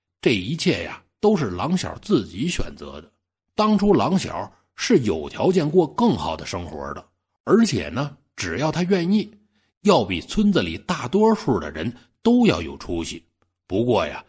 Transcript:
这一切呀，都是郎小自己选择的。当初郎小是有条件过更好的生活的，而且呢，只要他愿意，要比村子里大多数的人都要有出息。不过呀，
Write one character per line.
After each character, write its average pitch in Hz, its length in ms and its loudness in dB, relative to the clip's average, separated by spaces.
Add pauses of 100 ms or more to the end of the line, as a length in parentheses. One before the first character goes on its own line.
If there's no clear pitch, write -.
(200)
这 147 140 2
一 101 200 -4
切 123 300 0
呀， - 180 -14 (180)
都 214 140 4
是 143 160 0
郎 117 260 -2
小 82 220 -6
自 143 280 0
己 104 220 -4
选 - 280 -4
择 71 240 -14
的。 - 100 -20 (440)
当 214 240 2
初 202 160 4
郎 143 240 2
小 87 340 -8 (240)
是 220 220 4
有 80 300 -2
条 - 220 0
件 170 180 2
过 160 180 4
更 208 300 2
好 82 200 -6
的 - 80 -12
生 90 220 -8
活 73 260 -10
的， - 140 -14 (380)
而 214 200 4
且 95 240 -2
呢， 131 280 -8 (200)
只 85 220 -6
要 151 120 -2
他 156 120 -2
愿 180 280 0
意， 208 220 0 (500)
要 170 220 4
比 90 160 -4
村 208 320 2
子 170 80 2
里 82 160 -4
大 156 320 -8
多 214 260 4
数 127 240 0
的 73 120 -8
人 82 200 -6 (320)
都 240 240 4
要 90 140 2
有 69 160 -8
出 85 260 -6
息。 80 220 -10 (420)
不 101 180 0
过 107 220 2
呀， - 220 -10